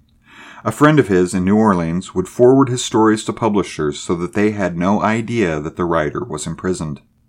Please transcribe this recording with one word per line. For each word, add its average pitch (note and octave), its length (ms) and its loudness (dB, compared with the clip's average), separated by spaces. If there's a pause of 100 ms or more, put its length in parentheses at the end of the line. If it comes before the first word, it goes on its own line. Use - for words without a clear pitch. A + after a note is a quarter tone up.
(640)
A A2 60 -4
friend D3+ 280 4
of A2 80 2
his F2+ 280 2
in F2+ 100 0
New G2+ 100 2
Orleans F2+ 600 0
would F#2 120 -4
forward B2+ 420 4
his B2 140 -4
stories A2 420 2
to A2 80 -6
publishers F2+ 640 -2
so - 160 -4
that F2 180 -6
they G#2+ 180 2
had F#2 240 -4
no F#2+ 280 0
idea G#2+ 560 -2
that D2+ 160 -8
the F2+ 100 -2
writer D#2 380 -2
was D2+ 240 -10
imprisoned. E2 520 -6 (300)